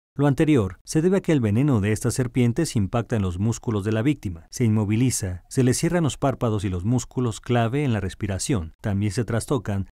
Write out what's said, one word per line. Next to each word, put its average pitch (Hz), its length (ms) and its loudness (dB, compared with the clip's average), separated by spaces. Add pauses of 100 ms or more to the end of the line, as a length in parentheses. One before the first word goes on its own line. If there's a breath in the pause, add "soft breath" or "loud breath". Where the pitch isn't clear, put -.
(160)
Lo 143 100 2
anterior 139 600 2
se 160 160 0
debe 185 160 4
a 185 40 -2
que 170 120 0
el 135 80 2
veneno 113 400 2
de 104 100 0
estas 113 220 -2
serpientes 123 640 0
impacta 110 400 -2
en 101 40 0
los 90 160 -2
músculos 107 460 -2
de 107 80 -2
la 110 100 0
víctima, 104 480 -4
se - 140 -4
inmoviliza, 107 840 0
se 131 140 2
le 123 100 4
cierran 170 300 0
los 131 120 0
párpados 113 480 -2
y 104 60 -2
los 90 160 -4
músculos 123 560 -2
clave 120 420 0
en 131 80 0
la 107 80 0
respiración 95 800 -4
también 101 320 -2
se 113 140 -2
trastocan, 110 680 -4